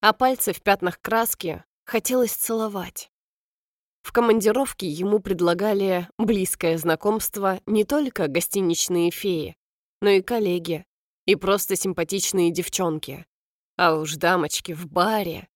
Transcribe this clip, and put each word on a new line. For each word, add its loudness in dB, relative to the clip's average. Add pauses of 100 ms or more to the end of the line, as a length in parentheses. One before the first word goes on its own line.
А 6
пальцы 2
в -10
пятнах 0
краски -2 (200)
хотелось 0
целовать. -6 (920)
В -14
командировке 2
ему 0
предлагали 0 (120)
близкое 0
знакомство -2
не 2
только 0
гостиничные 0
феи, -6 (440)
но 4
и 6
коллеги, -2 (400)
и 4
просто 0
симпатичные 0
девчонки. -4 (520)
А 4
уж -4
дамочки 0
в -12
баре. 0